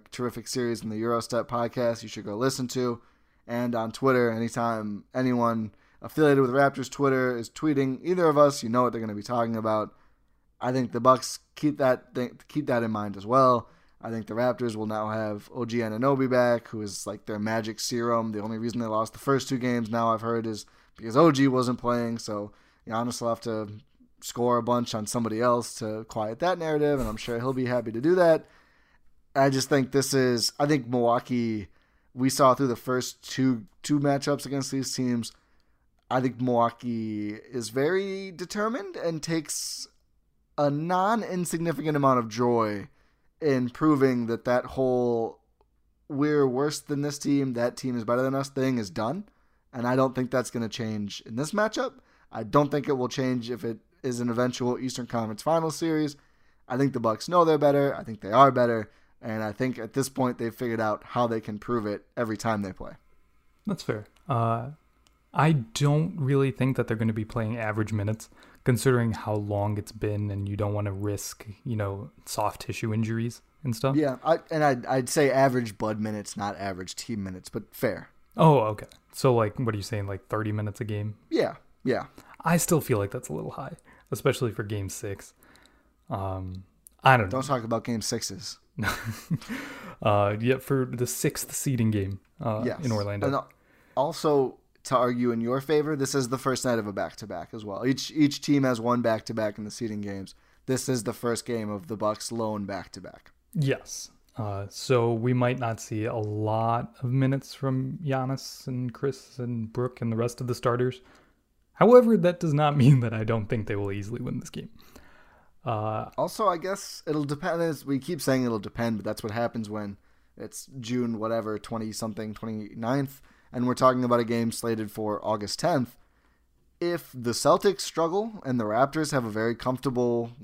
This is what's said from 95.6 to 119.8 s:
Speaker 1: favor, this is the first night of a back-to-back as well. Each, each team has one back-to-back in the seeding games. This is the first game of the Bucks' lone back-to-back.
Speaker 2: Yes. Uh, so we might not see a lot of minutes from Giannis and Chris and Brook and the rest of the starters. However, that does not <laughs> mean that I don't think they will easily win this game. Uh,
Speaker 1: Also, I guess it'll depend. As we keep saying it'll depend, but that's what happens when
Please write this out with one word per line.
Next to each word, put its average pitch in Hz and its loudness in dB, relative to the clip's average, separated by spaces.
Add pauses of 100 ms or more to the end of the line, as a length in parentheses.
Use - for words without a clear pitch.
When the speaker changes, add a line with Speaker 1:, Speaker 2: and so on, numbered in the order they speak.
Speaker 1:
favor, 151 2
this 135 -2
is 135 2
the 131 -2
first 127 -2
night 123 2
of 104 -4
a 104 -6
back-to-back 92 -8
as 110 -12
well. 104 -8
Each, 135 0
each 143 2
team 143 2
has 127 0
one 120 2
back-to-back 110 -2
in 107 -10
the 104 -10
seeding 107 -6
games. 98 -10 (300)
This 131 -2
is 127 0
the 117 -2
first 117 -2
game 113 -4
of 98 -8
the 110 -6
Bucks' 107 -2
lone 107 -2
back-to-back. - -12 (220)
Speaker 2:
Yes. - -4 (240)
Uh, 101 -6
so 117 2
we 117 0
might 123 2
not 117 -4
see 107 -6
a 120 -4
lot 110 -2
of 123 -2
minutes 135 0
from 131 -4
Giannis 131 -4
and 123 -6
Chris - -6
and 117 -6
Brook 123 -4
and 117 -2
the 110 -2
rest 120 -2
of 123 -4
the 123 -2
starters. 123 0 (760)
However, 226 10
that 175 2
does 160 2
not 147 4
<laughs> - -
mean 135 10
that 117 -2
I 113 -2
don't 110 0
think 107 -2
they 110 -4
will 101 -4
easily 104 -8
win 123 -4
this - -12
game. - -12 (960)
Uh, 110 -4
Speaker 1:
Also, 180 -2
I 180 0
guess 185 -8
it'll 151 0
depend. 156 -4
As 160 -2
we 139 -2
keep 156 -6
saying 131 2
it'll 117 0
depend, 113 -4
but 95 -8
that's 107 -6
what 110 -4
happens 113 -2
when 104 -8 (400)